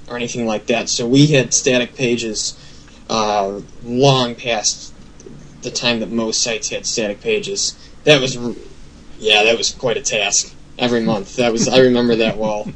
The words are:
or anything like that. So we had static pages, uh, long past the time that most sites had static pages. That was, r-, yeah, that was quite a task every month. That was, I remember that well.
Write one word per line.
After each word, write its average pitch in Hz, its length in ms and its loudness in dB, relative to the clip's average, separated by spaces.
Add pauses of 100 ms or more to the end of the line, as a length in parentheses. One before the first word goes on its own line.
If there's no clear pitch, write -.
or 120 80 -10
anything 120 300 -4
like 107 200 -4
that. 113 240 0
So 120 180 -2
we 139 200 8
had 131 260 2
static 123 400 0
pages, 117 600 -2 (540)
uh, 104 520 0 (220)
long 123 520 4
past - 580 -4 (720)
the 123 80 -6
time 120 300 -2
that 104 120 -6
most 113 300 -2
sites 113 260 -4
had 104 180 -6
static 104 360 -4
pages. 101 520 -2 (300)
That 147 160 6
was, 127 160 -4
r-, 120 180 -6 (640)
yeah, 107 260 4
that 113 120 4
was 98 160 -2
quite 113 240 -2
a 101 60 -6
task 101 520 -2 (240)
every 120 220 2
month. 110 360 -2
That 120 160 2
was, 123 160 2
I 131 100 6
remember 120 380 6
that 113 200 2
well. 107 400 -4